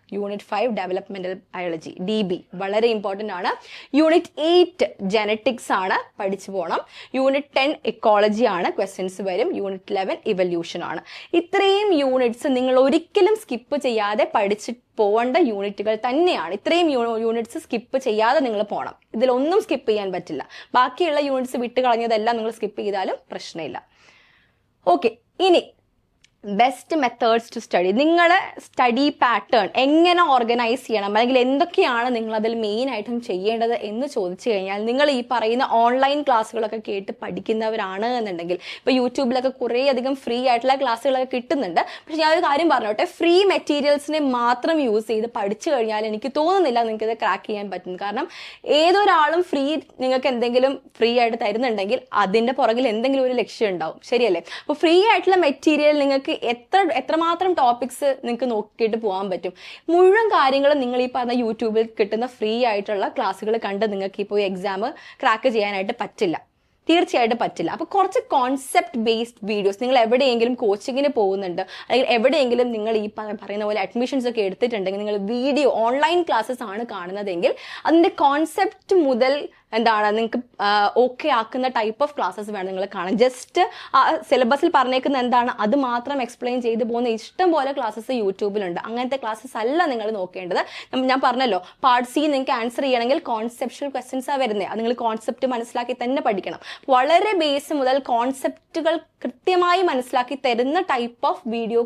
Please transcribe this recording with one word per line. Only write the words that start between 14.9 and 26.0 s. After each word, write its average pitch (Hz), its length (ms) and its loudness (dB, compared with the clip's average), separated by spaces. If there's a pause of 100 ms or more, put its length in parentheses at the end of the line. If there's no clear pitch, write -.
പോവേണ്ട 226 380 2 (120)
യൂണിറ്റുകൾ 202 440 -4 (120)
തന്നെയാണ്. 247 520 0
ഇത്രയും 330 380 2
യൂ-, 233 280 -2
യൂണിറ്റ്സ് 226 420 -4
സ്കിപ്പ് - 320 -4 (100)
ചെയ്യാതെ 220 400 2
നിങ്ങൾ 214 140 -2 (120)
പോണം. 135 220 -8 (220)
ഇതിലൊന്നും 262 480 2
സ്കിപ്പ് 269 260 -2
ചെയ്യാൻ 202 240 -2
പറ്റില്ല. 165 300 -8 (320)
ബാക്കിയുള്ള 285 520 2
യൂണിറ്റ്സ് 262 360 -4
വിട്ട് 240 200 -2
കളഞ്ഞതെല്ലാം 226 540 0
നിങ്ങൾ 220 200 -4
സ്കിപ്പ് 214 260 -6
ചെയ്താലും 202 340 -4 (140)
പ്രശ്നമില്ല. 165 440 -12 (1200)
ഓക്കെ, 233 160 0 (380)
ഇനി 330 140 6 (960)